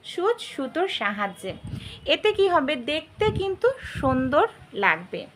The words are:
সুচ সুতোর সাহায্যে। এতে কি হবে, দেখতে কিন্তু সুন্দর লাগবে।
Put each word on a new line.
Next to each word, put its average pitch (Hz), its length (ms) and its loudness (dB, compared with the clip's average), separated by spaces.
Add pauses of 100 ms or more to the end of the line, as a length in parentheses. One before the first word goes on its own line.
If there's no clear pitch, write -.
সুচ 427 340 -2 (140)
সুতোর 311 360 -2 (100)
সাহায্যে। 202 540 -4 (640)
এতে 339 140 2 (100)
কি 392 160 6
হবে, 294 200 2 (180)
দেখতে 311 340 -2 (140)
কিন্তু 392 280 0 (300)
সুন্দর 262 480 2 (380)
লাগবে। 175 360 0 (160)